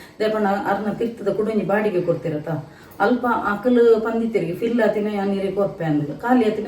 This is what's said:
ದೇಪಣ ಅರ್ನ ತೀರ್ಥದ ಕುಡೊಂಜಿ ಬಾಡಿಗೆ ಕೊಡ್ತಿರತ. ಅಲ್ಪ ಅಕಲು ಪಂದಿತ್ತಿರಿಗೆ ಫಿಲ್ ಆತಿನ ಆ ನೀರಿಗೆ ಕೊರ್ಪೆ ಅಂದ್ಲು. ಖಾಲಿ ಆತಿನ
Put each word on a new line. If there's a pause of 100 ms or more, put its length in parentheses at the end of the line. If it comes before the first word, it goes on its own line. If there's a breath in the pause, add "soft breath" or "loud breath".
(200 loud breath)
ದೇಪಣ
ಅರ್ನ
ತೀರ್ಥದ
ಕುಡೊಂಜಿ
ಬಾಡಿಗೆ
ಕೊಡ್ತಿರತ. (500 loud breath)
ಅಲ್ಪ
ಅಕಲು
ಪಂದಿತ್ತಿರಿಗೆ
ಫಿಲ್
ಆತಿನ
ಆ
ನೀರಿಗೆ
ಕೊರ್ಪೆ
ಅಂದ್ಲು.
ಖಾಲಿ
ಆತಿನ